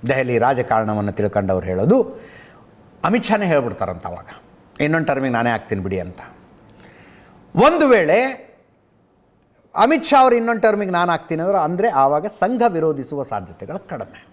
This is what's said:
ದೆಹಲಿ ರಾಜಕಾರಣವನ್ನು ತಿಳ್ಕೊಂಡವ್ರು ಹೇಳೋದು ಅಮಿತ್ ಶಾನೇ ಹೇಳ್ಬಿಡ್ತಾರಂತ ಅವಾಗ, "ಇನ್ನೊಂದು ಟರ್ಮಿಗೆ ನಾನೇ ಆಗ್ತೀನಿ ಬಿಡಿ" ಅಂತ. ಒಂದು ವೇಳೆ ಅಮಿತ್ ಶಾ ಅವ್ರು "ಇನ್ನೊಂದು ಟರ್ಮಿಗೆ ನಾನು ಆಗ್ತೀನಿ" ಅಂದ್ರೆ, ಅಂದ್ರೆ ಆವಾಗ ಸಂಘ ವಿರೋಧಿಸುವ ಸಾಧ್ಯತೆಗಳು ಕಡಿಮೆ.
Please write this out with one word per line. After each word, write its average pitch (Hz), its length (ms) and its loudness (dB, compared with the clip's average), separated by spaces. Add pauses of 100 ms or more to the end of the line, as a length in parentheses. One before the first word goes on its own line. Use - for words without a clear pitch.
ದೆಹಲಿ 127 300 0
ರಾಜಕಾರಣವನ್ನು 110 720 0
ತಿಳ್ಕೊಂಡವ್ರು 98 540 -2
ಹೇಳೋದು 131 360 2 (1000)
ಅಮಿತ್ 220 200 0
ಶಾನೇ 208 220 0
ಹೇಳ್ಬಿಡ್ತಾರಂತ 107 600 -2
ಅವಾಗ, 87 200 -12 (540)
"ಇನ್ನೊಂದು 151 260 0
ಟರ್ಮಿಗೆ 135 260 -2
ನಾನೇ 117 180 0
ಆಗ್ತೀನಿ 107 320 -2
ಬಿಡಿ" 95 180 -4
ಅಂತ. 90 180 -12 (1400)
ಒಂದು 302 320 4
ವೇಳೆ 202 340 4 (1500)
ಅಮಿತ್ 269 280 2
ಶಾ 277 160 4
ಅವ್ರು 254 160 6
"ಇನ್ನೊಂದು 233 240 -2
ಟರ್ಮಿಗೆ 208 320 2
ನಾನು 175 200 0
ಆಗ್ತೀನಿ" 160 300 -4
ಅಂದ್ರೆ, 196 160 0
ಅಂದ್ರೆ 175 300 0
ಆವಾಗ 139 380 2
ಸಂಘ 214 420 -2
ವಿರೋಧಿಸುವ 151 540 -4
ಸಾಧ್ಯತೆಗಳು 101 680 -12
ಕಡಿಮೆ. - 440 -14